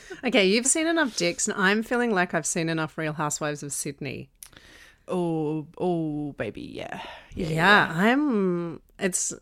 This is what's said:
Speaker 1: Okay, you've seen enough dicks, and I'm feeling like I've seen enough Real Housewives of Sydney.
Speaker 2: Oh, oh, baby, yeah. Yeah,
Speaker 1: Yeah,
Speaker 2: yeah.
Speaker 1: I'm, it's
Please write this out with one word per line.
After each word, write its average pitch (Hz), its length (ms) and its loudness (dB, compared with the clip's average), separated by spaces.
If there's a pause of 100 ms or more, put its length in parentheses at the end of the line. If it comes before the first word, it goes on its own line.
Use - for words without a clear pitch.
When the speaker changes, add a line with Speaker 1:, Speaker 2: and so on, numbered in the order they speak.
(240)
Speaker 1:
Okay, 226 220 4
you've 233 220 4
seen 320 180 2
enough 320 320 0
dicks, 175 300 0
and 208 120 -2
I'm 202 220 4
feeling 240 320 0
like 180 220 2
I've 160 100 -2
seen 165 240 -2
enough 160 300 -4
Real 156 140 -4
Housewives 147 500 -4
of 143 100 -8
Sydney. 139 560 -8 (760)
Speaker 2:
Oh, 160 580 -2 (120)
oh, 156 560 -2
baby, - 280 -6
yeah. - 400 -10 (320)
Yeah, 180 140 -4
Speaker 1:
Yeah, 156 80 -2
Speaker 2:
yeah. 175 400 6
Speaker 1:
I'm, 196 840 2 (180)
it's - 420 -2